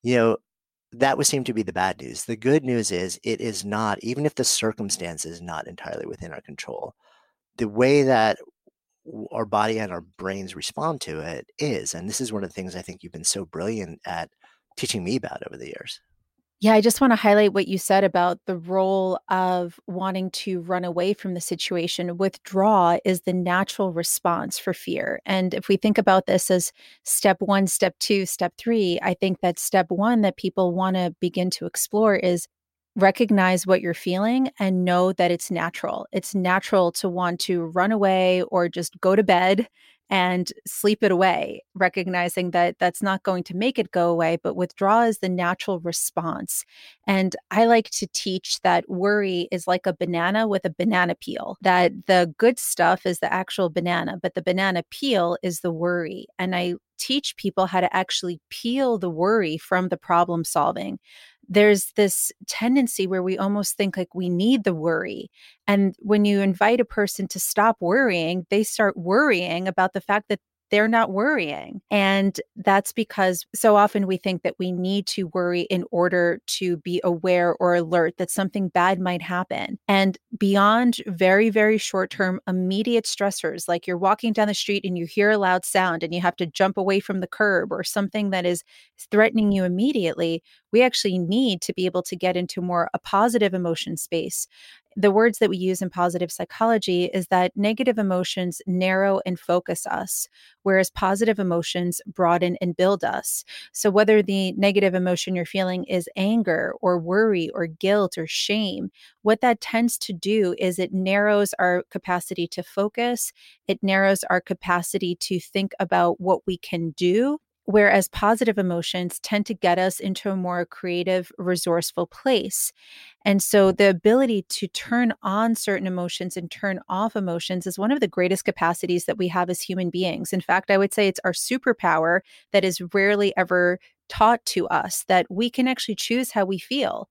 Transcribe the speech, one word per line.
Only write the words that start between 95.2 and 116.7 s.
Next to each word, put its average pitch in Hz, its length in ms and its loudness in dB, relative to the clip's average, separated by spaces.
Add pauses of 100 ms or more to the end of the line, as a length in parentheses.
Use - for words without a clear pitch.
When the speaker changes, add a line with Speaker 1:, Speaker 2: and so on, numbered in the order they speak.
Speaker 2:
that 214 120 2
we 190 60 -2
use 185 260 -2
in 185 80 -4
positive 175 400 -2
psychology 196 760 0
is 185 200 -4
that 180 300 2
negative 220 420 0
emotions 185 640 -2
narrow 190 640 2
and 180 140 -4
focus - 480 -2
us, - 400 -6 (340)
whereas 190 260 4
positive 202 520 0
emotions 175 640 -2
broaden 175 540 2
and 180 160 -2
build 190 260 2
us. - 420 -4 (280)
So - 180 0
whether 214 320 6
the 190 300 -2
negative 196 420 2
emotion 180 400 -2
you're 170 120 -2
feeling 185 380 -4
is 180 300 -4
anger 190 640 0
or 180 200 2
worry 185 540 0
or 170 120 -2
guilt 190 500 0
or 160 120 -6
shame, 202 640 -4 (320)
what 214 180 2
that 233 200 2
tends 233 380 0
to - 140 -8
do 190 460 0
is 180 200 -2
it 185 140 -2
narrows 202 640 2
our 180 320 2
capacity 180 580 -4
to - 140 -10
focus. 233 680 -4 (340)
It - 160 -2
narrows 196 480 2
our 180 100 2
capacity 175 760 -4
to 180 240 -4
think 196 400 -6
about 175 400 0
what - 260 0
we 185 100 -2
can 165 340 -6